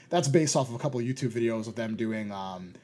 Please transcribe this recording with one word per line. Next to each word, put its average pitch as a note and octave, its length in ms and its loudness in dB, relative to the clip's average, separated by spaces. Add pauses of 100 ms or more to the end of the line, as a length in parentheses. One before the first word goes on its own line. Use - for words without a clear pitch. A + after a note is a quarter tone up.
that's E3+ 180 4
based D3+ 280 4
off C3+ 120 4
of B2 60 -8
a A#2+ 60 -6
couple B2+ 200 -2
of A#2 60 0
YouTube B2+ 260 0
videos A2+ 360 0
of G#2+ 80 -8
them A2+ 200 -4
doing, A2 360 -2
um, F#2+ 420 -8 (100)